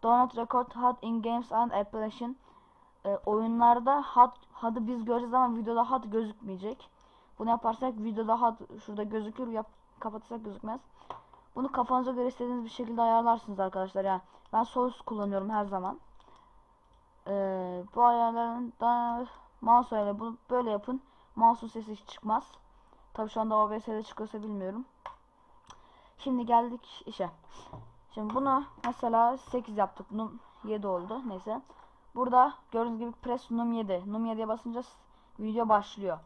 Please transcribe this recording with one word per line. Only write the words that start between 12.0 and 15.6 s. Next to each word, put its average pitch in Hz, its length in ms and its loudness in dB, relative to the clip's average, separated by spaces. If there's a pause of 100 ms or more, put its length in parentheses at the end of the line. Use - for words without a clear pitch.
göre 247 160 0
istediğiniz 247 360 -4
bir 226 60 -12
şekilde 233 320 -4
ayarlarsınız 226 580 2
arkadaşlar. 190 440 -2
Yani 190 160 2 (320)
ben 220 100 4
sol 247 260 0
üst - 140 -10
kullanıyorum 202 480 -2
her 208 140 0